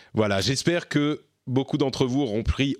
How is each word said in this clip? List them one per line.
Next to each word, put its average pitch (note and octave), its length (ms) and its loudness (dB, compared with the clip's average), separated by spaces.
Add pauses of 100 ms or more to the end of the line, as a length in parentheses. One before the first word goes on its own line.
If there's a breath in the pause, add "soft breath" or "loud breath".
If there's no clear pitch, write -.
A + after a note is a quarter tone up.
(140 loud breath)
voilà, G#2 260 2
j'espère E3 480 0
que D3 320 0 (280)
beaucoup C3+ 300 0
d'entre C#3 280 0
vous B2+ 160 0
auront A2 220 -2
pris C#3 360 0